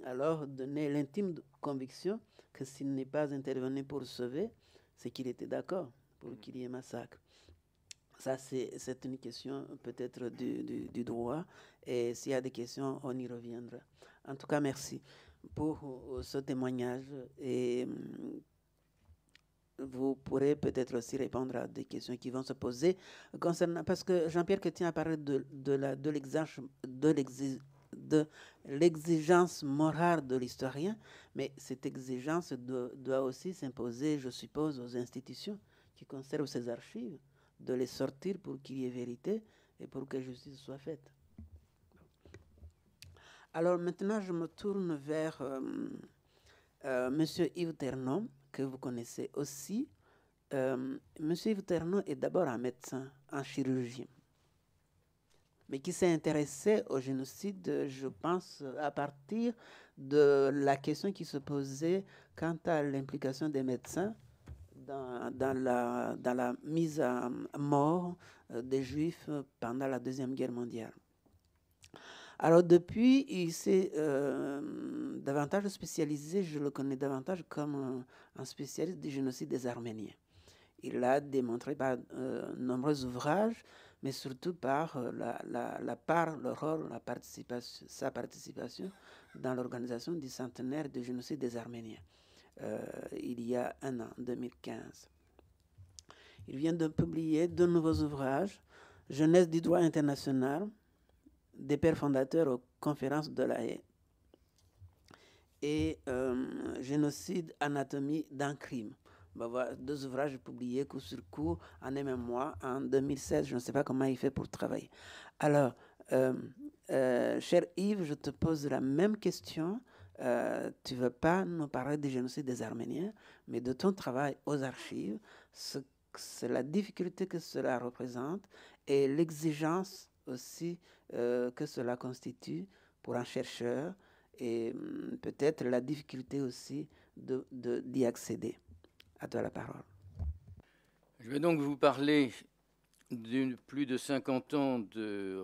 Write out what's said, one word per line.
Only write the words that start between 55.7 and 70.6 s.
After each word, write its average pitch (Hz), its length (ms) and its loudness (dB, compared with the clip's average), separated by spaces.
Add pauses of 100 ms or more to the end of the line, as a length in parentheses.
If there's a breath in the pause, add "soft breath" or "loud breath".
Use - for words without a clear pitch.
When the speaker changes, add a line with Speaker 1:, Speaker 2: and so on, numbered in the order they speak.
Speaker 1:
qui 160 120 -2
s'est 175 200 4
intéressé 156 760 2
au 135 120 0
génocide, 139 880 -4
je 135 200 -6
pense, 175 560 -4 (160)
à 147 120 0
partir 214 640 -2 (440 loud breath)
de 139 560 8
la 139 240 4
question 151 340 -2
qui 175 140 -8
se 147 120 -6
posait 143 680 0 (300 loud breath)
quant 165 300 -2
à 156 160 4
l'implication 135 680 -2
des 135 140 0
médecins 156 520 -2 (600)
dans, 127 560 -8
dans 131 260 2
la, 123 600 2
dans 123 160 2
la 123 300 2
mise 156 360 2
à 123 300 2 (280)
mort, 151 600 4 (340 loud breath)
euh, 120 120 -4
des 131 180 0
Juifs 151 480 -2 (300)
pendant 127 280 -2
la 131 120 0
Deuxième 131 340 -4
Guerre 131 180 -2
mondiale. 117 420 -6 (1500 loud breath)